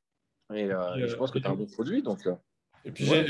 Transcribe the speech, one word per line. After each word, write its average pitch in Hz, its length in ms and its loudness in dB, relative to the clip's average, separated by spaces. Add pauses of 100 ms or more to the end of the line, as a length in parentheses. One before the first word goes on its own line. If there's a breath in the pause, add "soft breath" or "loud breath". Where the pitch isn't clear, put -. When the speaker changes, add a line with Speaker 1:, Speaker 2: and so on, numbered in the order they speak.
(540)
Speaker 1:
Et, 107 180 0
euh, 92 160 0
Speaker 2:
Et 90 60 -4
puis, 127 100 -2
Speaker 1:
et 120 40 0
je 117 60 -4
Speaker 2:
euh, 120 40 -8
Speaker 1:
pense 131 120 0
que 131 80 0
Speaker 2:
et 135 40 -4
Speaker 1:
t'as 98 80 -2
un 95 60 0
Speaker 2:
du 104 100 -4
Speaker 1:
bon - 40 -10
produit, 180 320 0
donc, 208 240 -2
euh, 90 80 0 (520)
Speaker 2:
et 139 40 -10
puis, 139 200 -2
Speaker 1:
ouais. 156 200 6